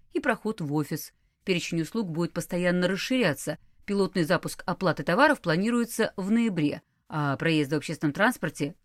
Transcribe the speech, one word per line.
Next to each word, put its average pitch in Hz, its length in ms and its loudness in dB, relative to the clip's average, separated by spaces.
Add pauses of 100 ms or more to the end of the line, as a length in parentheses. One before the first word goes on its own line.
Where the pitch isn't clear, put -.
(120)
и 339 80 -2
проход 214 400 -2
в 147 140 -2
офис. 151 400 -4 (300)
Перечень 175 360 0
услуг 185 300 -4
будет 170 240 -2
постоянно 175 540 0
расширяться. 185 680 0 (300)
Пилотный 190 380 0
запуск 160 420 -2
оплаты 170 360 0
товаров 247 380 4
планируется 220 760 0
в 190 140 -4
ноябре, 180 520 2 (260)
а 147 300 -2
проезд 156 340 2
в 156 40 2
общественном 151 360 -2
транспорте — 175 600 0 (100)